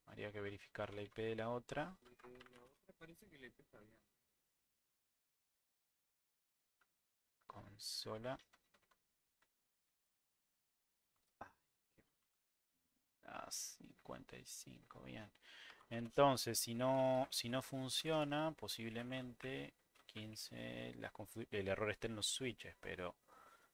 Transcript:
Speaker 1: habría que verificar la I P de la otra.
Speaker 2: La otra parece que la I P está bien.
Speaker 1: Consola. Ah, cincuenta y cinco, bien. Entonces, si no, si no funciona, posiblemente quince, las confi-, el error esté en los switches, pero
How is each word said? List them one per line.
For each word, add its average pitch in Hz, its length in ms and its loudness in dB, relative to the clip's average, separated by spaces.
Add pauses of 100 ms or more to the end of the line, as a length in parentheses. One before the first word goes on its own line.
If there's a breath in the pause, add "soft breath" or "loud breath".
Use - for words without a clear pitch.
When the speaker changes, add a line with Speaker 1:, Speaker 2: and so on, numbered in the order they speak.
Speaker 1:
habría 107 260 -4
que 104 100 -4
verificar 101 520 -4
la 104 80 -4
I 101 80 -6
P - 140 -4
de 113 120 2
la 113 140 2
otra. 123 360 0
Speaker 2:
La 123 800 -14
otra - 360 -20
parece 165 280 -16
que 160 120 -20
la 127 80 -10
I - 20 -14
P - 140 -20
está - 160 -20
bien. 107 180 -20 (3500)
Speaker 1:
Consola. 110 880 -4 (4000)
Ah, - 240 -8
cincuenta - 880 -8
y 62 80 -12
cinco, - 580 -12
bien. 101 280 -10 (580 loud breath)
Entonces, 117 720 6
si 120 140 2
no, 131 560 6
si - 200 0
no 131 120 4
funciona, 147 920 2
posiblemente 123 1200 -4 (320)
quince, 117 880 -6
las 117 180 -4
confi-, 110 380 -6
el 98 160 4
error 101 240 6
esté - 160 0
en 113 80 -2
los 101 100 2
switches, 113 540 0
pero 90 360 -4 (580 loud breath)